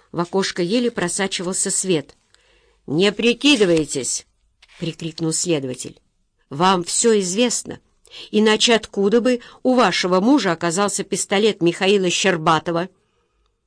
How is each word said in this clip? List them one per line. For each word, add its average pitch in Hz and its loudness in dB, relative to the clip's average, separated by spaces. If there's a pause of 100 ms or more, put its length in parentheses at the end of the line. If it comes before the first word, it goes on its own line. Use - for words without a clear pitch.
(100)
В 151 -6
окошко 190 -4
еле 233 0
просачивался 190 -4
свет. 180 -4 (720)
«Не 190 2
прикидывайтесь!» — 208 0 (520)
прикрикнул 160 -6
следователь. 139 -4 (500)
«Вам 180 2
всё 226 2
известно. 208 -4 (500)
Иначе 214 2
откуда 208 0
бы 247 0 (220)
у 254 2
вашего 185 2
мужа 208 2
оказался 180 -2
пистолет 202 -2
Михаила 185 2
Щербатова?» 170 0 (800)